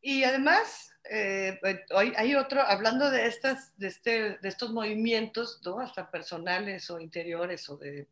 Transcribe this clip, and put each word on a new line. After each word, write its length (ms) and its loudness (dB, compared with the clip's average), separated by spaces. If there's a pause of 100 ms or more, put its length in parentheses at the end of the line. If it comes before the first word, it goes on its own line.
Y 220 2
además, 640 2 (200)
eh, 480 -2 (360)
hoy 220 6
hay 180 2
otro, 260 2
hablando 500 4
de 180 2
estas, 500 -4
de 80 -6
este, 520 -2
de 100 -6
estos 260 -6
movimientos, 920 -2
¿no? 160 -4
Hasta 300 -8
personales 800 -4
o 100 -8
interiores 720 -6
o 80 -12
de 340 -12